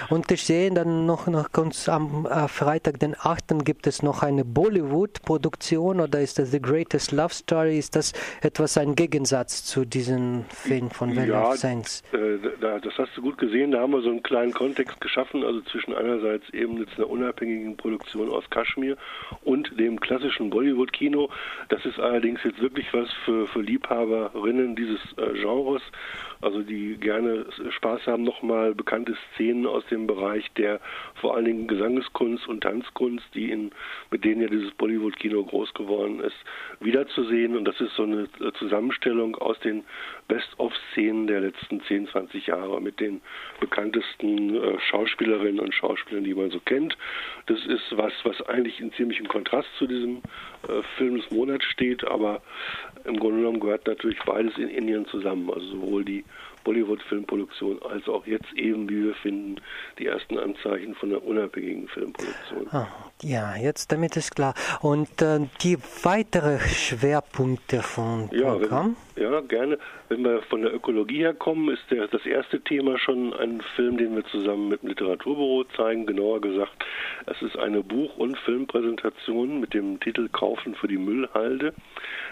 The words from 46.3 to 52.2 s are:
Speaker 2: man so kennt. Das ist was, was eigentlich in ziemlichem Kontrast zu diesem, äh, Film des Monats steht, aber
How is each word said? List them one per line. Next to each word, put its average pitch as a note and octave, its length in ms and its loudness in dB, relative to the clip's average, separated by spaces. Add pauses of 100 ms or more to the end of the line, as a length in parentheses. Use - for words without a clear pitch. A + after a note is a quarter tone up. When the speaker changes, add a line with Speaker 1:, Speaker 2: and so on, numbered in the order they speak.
Speaker 2:
man F#2+ 160 0
so F2 100 -6
kennt. C#3+ 360 0 (500)
Das A2+ 200 2
ist G#2+ 300 -2
was, G#2+ 160 2 (120)
was G2+ 180 0
eigentlich A#2 380 0
in A2+ 120 -6
ziemlichem A#2 340 -2
Kontrast G#2+ 420 -2 (100)
zu C3+ 80 2
diesem, B2 320 -2 (500)
äh, A2 140 0 (160)
Film B2+ 180 2
des A2 140 -4
Monats B2+ 340 0
steht, B2 420 0
aber G#2+ 360 0 (640)